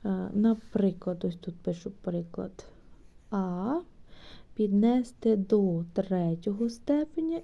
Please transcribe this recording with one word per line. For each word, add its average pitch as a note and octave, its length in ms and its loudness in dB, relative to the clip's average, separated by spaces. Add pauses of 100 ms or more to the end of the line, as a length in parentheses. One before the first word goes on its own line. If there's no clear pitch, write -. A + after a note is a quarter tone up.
е, F#3+ 300 -2
наприклад, G3+ 880 2
ось F3 120 -2
тут E3+ 180 -10
пишу - 360 -6
приклад F3 760 -8 (640)
А, G3 500 -2 (720)
піднести A3 840 4
до F#3+ 560 2
третього F#3+ 800 0
степеня D4+ 720 -2